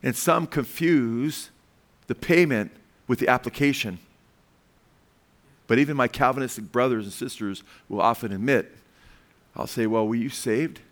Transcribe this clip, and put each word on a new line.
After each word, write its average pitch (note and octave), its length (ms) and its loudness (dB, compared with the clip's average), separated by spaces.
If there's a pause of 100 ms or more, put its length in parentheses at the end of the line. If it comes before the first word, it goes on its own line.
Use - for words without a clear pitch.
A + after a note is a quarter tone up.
And B2+ 100 0
some E3+ 320 0
confuse C#3 1040 0 (560)
the A#2 80 -4
payment D#3 560 2 (380)
with B2 100 2
the B2+ 80 0
application. B2 720 0 (1700)
But A#2 140 4
even C#3+ 160 0
my B2+ 100 2
Calvinistic B2+ 640 -2
brothers A#2+ 360 0
and G2 60 -12
sisters G#2+ 520 -8 (240)
will G#2 120 -4
often A#2 300 2
admit, A2 420 0 (840)
I'll - 80 -4
say, A#2 200 -2
"Well, A2 200 2
were A2 80 -2
you A#2 140 -2
saved? - 520 -2 (120)